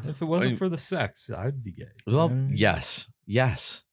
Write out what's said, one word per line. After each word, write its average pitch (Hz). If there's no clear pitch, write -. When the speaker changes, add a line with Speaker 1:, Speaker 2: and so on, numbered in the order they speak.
Speaker 1:
If 147
it -
wasn't 165
Speaker 2:
I -
mean 110
Speaker 1:
for 190
the 165
sex, -
I'd 123
be 107
gay. -
Speaker 2:
Well, -
Speaker 1:
You 104
know 139
what 165
I -
mean? 135
Speaker 2:
yes, 98
yes. 113